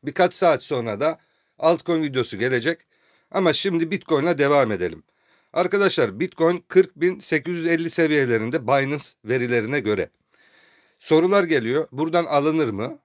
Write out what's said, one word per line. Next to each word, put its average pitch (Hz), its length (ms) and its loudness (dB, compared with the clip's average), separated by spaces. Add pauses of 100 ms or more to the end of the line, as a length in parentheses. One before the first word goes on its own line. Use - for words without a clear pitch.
Birkaç 160 300 0
saat 160 300 2
sonra 117 360 -4
da 160 200 -2 (400)
altcoin 160 440 0
videosu 127 340 -4
gelecek. 127 420 -2 (520)
Ama 180 220 2
şimdi 165 380 -2
Bitcoin'le 165 460 0
devam 139 340 2
edelim. 87 320 -4 (500)
Arkadaşlar, 180 680 0
Bitcoin 170 480 -2
kırk - 280 2
bin 175 240 -2
sekiz 160 360 -2
yüz 165 100 -6
elli 165 240 0
seviyelerinde 127 760 0
Binance 139 380 0 (200)
verilerine 120 540 -2
göre. 104 300 -2 (920)
Sorular 185 440 2
geliyor, 143 480 -2
buradan 160 340 -2
alınır 151 440 0
mı? 110 360 -8